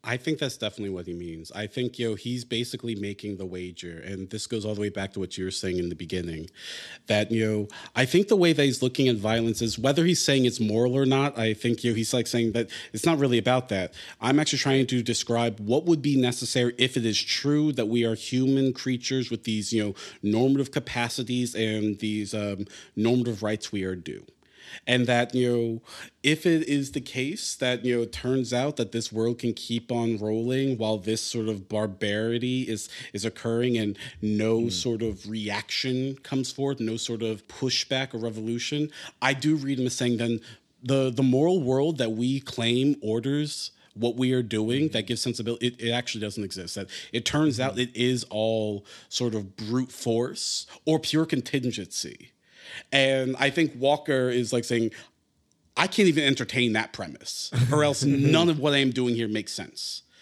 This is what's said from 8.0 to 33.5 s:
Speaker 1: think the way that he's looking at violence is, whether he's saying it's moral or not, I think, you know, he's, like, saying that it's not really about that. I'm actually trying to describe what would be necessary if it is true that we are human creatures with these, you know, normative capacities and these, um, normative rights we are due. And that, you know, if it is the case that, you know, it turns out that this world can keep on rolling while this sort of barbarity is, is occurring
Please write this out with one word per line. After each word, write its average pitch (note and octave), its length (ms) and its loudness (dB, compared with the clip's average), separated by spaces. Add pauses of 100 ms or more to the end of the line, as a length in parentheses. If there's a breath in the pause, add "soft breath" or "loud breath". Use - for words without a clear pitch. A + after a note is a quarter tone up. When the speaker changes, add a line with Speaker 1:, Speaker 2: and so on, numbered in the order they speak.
Speaker 1:
think F3+ 240 4
the A3 80 6
way F3 160 6
that D3 100 2
he's C3+ 220 2
looking C3 240 2
at A#2 80 4
violence A2+ 440 0
is, A2 200 -2
whether C3+ 240 4
he's F3 180 4
saying C3+ 220 4
it's A#2+ 160 2
moral A2+ 360 2
or C3+ 100 4
not, C3+ 300 2
I A2 180 2
think, A#2 280 0
you A#2+ 80 2
know, G#2+ 60 2
he's, A2+ 180 -2
like, A#2+ 140 0
saying A#2 240 2
that A2+ 160 0 (240 loud breath)
it's A2 140 0
not E3 120 4
really B2+ 200 4
about B2+ 320 2
that. F#2 240 -2 (260 loud breath)
I'm C3+ 180 4
actually D3+ 220 0
trying C3+ 260 4
to B2 160 0
describe A#2 560 0
what A#2+ 280 0
would D#3+ 160 4
be C#3+ 120 2
necessary B2 640 2
if B2+ 180 4
it A#2+ 80 0
is A2 160 2
true D3 520 0
that A#2+ 140 0
we A#2 180 2
are A2+ 100 2
human C3 580 2
creatures B2+ 560 -2
with A2+ 140 -6
these, G#2+ 300 -2
you A2 100 2
know, G#2 120 -2 (280 loud breath)
normative B2+ 480 4
capacities B2 880 -2
and G#2+ 420 0
these, G#2+ 340 -4
um, G2+ 340 -4 (280 loud breath)
normative A#2 480 2
rights G#2+ 300 -4
we G2+ 100 -4
are F#2 140 -4
due. D2+ 280 -12 (600 loud breath)
And B2 220 4
that, A#2+ 260 2
you B2 180 2
know, A#2 320 0 (420 loud breath)
if D3+ 200 2
it D#3+ 240 4
is C#3 220 0
the C#3 100 -6
case C3 540 -6
that, B2 300 -2
you B2 120 2
know, A#2 60 2
it A#2 100 -4
turns B2+ 400 0
out C3+ 240 0
that A2+ 140 -2
this A2+ 220 -4
world A2+ 260 0
can A#2 160 -2
keep A#2 380 -6
on A#2 260 0
rolling A#2+ 580 0
while A2 220 0
this G#2+ 240 -2
sort A2 260 -2
of G2 200 -6
barbarity A2 960 -2
is, A2 260 -6 (240 loud breath)
is G2+ 120 -6
occurring A#2 540 0